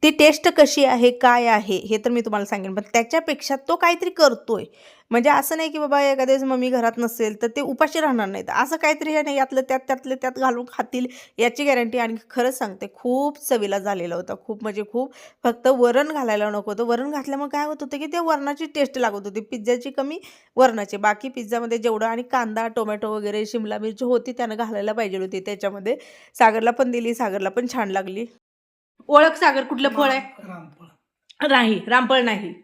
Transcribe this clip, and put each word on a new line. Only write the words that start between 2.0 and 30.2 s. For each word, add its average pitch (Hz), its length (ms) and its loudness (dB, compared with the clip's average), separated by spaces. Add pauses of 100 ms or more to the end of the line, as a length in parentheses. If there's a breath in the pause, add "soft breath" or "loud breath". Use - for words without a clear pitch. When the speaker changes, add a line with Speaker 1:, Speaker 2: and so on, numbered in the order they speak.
Speaker 1:
मी 240 120 0
तुम्हाला 214 240 -2
सांगेन, 190 300 -6
पण 208 60 -4 (120)
त्याच्यापेक्षा 277 640 0
तो 277 200 -2
काहीतरी 349 340 0
करतोय. 254 540 2 (460 soft breath)
म्हणजे 240 200 2
असं 285 280 2
नाही 320 120 -2
की 302 100 -6
बाबा 285 220 2
एखाद्या 269 240 2
वेळेस 269 180 2
मम्मी 254 260 0
घरात 233 280 0
नसेल 226 440 -4
तर 233 60 -2
ते 233 140 -4
उपाशी 302 380 -2
राहणार 254 280 0
नाहीत, 190 220 -8
असं 247 260 0
काहीतरी 311 360 0
हे 302 100 0
नाही, 285 160 -2
यातलं 262 240 0
त्यात, 262 260 -2
त्यातलं 262 280 -4
त्यात 254 220 -6
घालून 247 360 0
खातील 247 340 -4 (300 loud breath)
याची 240 260 0
गॅरंटी. 247 340 0
आणि 226 180 -2 (140)
खरंच 254 280 0
सांगते, 202 380 -8
खूप 277 540 -2
चवीला 202 300 0
झालेला 185 360 -4
होता, 180 180 -8 (120)
खूप 214 180 -10
म्हणजे 214 280 -6
खूप. 262 220 -6 (300 loud breath)
फक्त 240 240 0
वरण 262 440 4
घालायला 214 380 -2
नको 208 220 -6
होतं. 208 120 -4
वरण 240 280 -2
घातल्यामुळे 277 380 -6
काय 294 160 -4
होत 302 160 -6
होतं 285 160 -10
की 285 80 -8
ते 320 140 -4
वरणाची 302 460 -2
टेस्ट 277 320 -2
लागत 202 280 -2
होती, 202 160 -6
पिझ्झाची 240 480 -4
कमी 285 320 -6 (340 loud breath)
वरणाची. 226 420 2
बाकी 214 320 0
पिझ्झामध्ये 233 480 -6
जेवढं 220 280 -2
आणि 233 160 -2
कांदा, 226 460 -2
टोमॅटो 214 480 -4
वगैरे, 208 300 -4
शिमला 214 320 -6
मिरची 214 280 -6
होती, 247 260 0
त्यानं 233 240 -6
घालायला 214 380 -4
पाहिजे 208 240 -4
होती 190 220 -6
त्याच्यामध्ये. 202 580 -4 (400 loud breath)
सागरला 220 340 6
पण 247 200 0
दिली, 233 220 -2
सागरला 202 360 -2
पण 240 240 -4
छान 226 160 -4
लागली. 190 360 -4 (840)
ओळख 294 260 6
सागर, 285 300 2
कुठलं 269 260 -2
फळ 285 200 2
आहे? 269 100 0
Speaker 2:
रामफळ. 175 680 -18 (600)